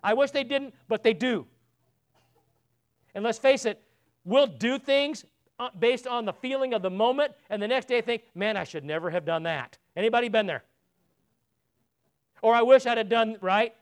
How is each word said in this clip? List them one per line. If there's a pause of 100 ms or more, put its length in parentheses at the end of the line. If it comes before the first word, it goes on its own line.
I
wish
they
didn't, (140)
but
they
do. (1700)
And
let's
face
it, (420)
we'll
do
things, (320)
uh, (100)
based
on
the
feeling
of
the
moment, (160)
and
the
next
day
think, (100)
"Man,
I
should
never
have
done
that." (180)
Anybody
been
there? (1800)
Or,
"I
wish
I'd
have
done,"
right?